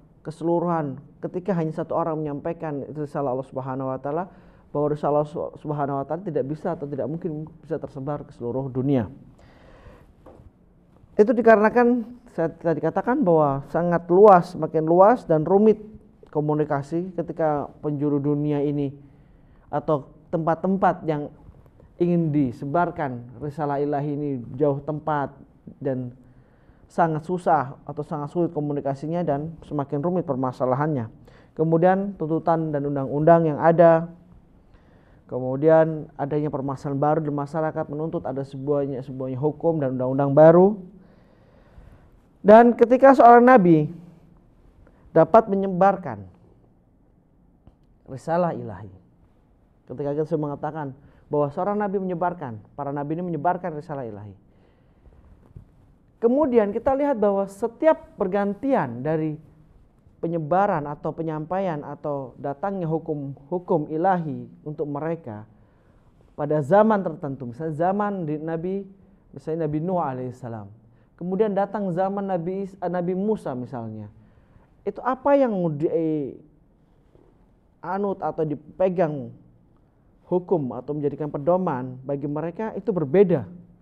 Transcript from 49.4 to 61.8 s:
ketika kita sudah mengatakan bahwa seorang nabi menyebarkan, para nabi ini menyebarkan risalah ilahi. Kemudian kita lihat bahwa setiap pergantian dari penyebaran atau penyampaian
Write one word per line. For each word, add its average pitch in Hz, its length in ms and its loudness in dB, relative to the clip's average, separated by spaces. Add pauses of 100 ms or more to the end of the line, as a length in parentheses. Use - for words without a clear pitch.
ketika 143 240 -4
kita 151 160 -2
sudah 151 240 -2
mengatakan 143 400 -8 (320)
bahwa 147 240 0
seorang 185 240 -4
nabi 202 240 -2
menyebarkan, 175 640 -6 (160)
para 143 160 -6
nabi 147 240 -6
ini 175 160 -6
menyebarkan 175 400 -2
risalah 147 320 -10
ilahi. 104 240 -14 (1900)
Kemudian 240 480 2
kita 226 260 0
lihat 285 220 0
bahwa 196 320 2
setiap 311 640 -2
pergantian 202 880 -2
dari 156 340 -2 (840)
penyebaran 170 640 0
atau 151 260 -8
penyampaian 160 720 -4